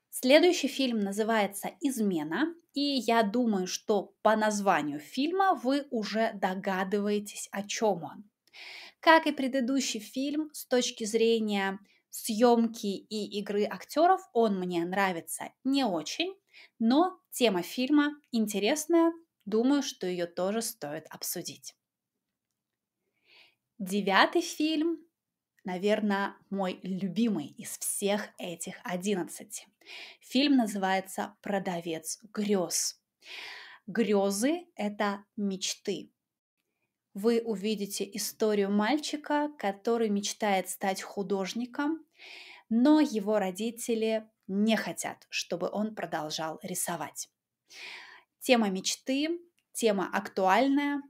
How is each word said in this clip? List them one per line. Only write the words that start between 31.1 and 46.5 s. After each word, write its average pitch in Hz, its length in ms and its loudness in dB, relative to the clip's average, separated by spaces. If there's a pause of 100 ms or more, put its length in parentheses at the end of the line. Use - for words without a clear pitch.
«Продавец 175 800 -4 (120)
грез». 202 680 0 (840)
Грезы — 208 880 2
это 208 500 -4 (100)
мечты. 196 760 -6 (1040)
Вы 226 260 2
увидите 202 760 -4
историю 208 560 0
мальчика, 294 880 0
который 233 520 -2
мечтает 202 600 0
стать 196 320 -4
художником, 208 1040 -4 (640)
но 285 320 8
его 214 360 0
родители 220 920 -2 (180)
не 208 300 2
хотят, - 520 -8
чтобы - 400 -4
он 214 240 -4
продолжал 160 720 -6